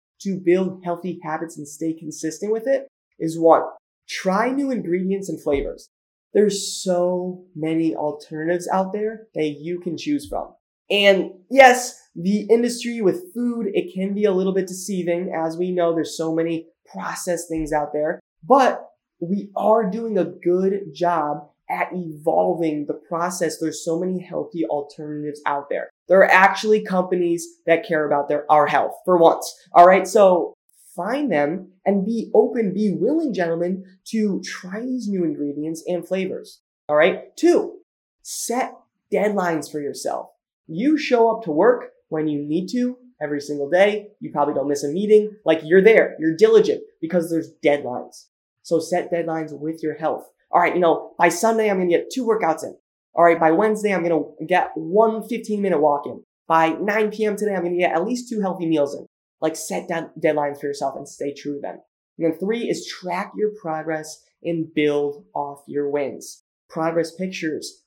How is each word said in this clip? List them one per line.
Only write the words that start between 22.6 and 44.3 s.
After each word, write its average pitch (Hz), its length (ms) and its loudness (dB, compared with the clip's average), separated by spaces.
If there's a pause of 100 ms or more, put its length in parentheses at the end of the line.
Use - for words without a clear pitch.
the 156 80 -4
process. 170 640 -4
There's 156 260 -6
so 165 140 -2
many 185 220 -4
healthy 160 440 -6
alternatives 147 800 -8
out 143 240 -4
there. - 220 -6 (160)
There 185 140 8
are - 100 8
actually 196 520 4
companies 180 640 0 (200)
that 165 200 2
care 151 200 0
about 143 220 0
their, 147 220 0
our 151 160 6
health 143 280 0 (100)
for 180 140 4
once. 165 360 4 (180)
All 175 140 12
right. 190 200 6
So 185 480 4 (420)
find 240 340 -4
them 151 420 -2 (120)
and 196 220 0
be 226 260 -4
open, 226 400 2
be 196 260 -2
willing, 269 360 0
gentlemen, 175 500 -2 (220)
to 214 360 -2
try 190 380 -12
these 247 280 -6
new 190 160 -2
ingredients 147 600 -6
and 170 200 -4
flavors. - 540 -6 (280)
All 151 80 2
right. 180 400 2
Two, - 420 2 (440)
set - 520 -6 (380)
deadlines 180 580 0
for 151 100 -6
yourself. - 500 -6 (380)
You 233 280 0
show 233 340 2
up 220 140 -4
to 170 60 -4
work 214 400 2 (180)
when 156 200 -2
you 147 120 -2
need 156 280 -4
to 247 280 -2 (240)
every 147 200 -4
single 143 280 -6
day. 202 400 2 (120)
You 151 100 -10